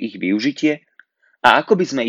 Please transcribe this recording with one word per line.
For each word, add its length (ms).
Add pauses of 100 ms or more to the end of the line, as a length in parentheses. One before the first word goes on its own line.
ich 160
využitie? 640 (640)
A 160
ako 160
by 80
sme 220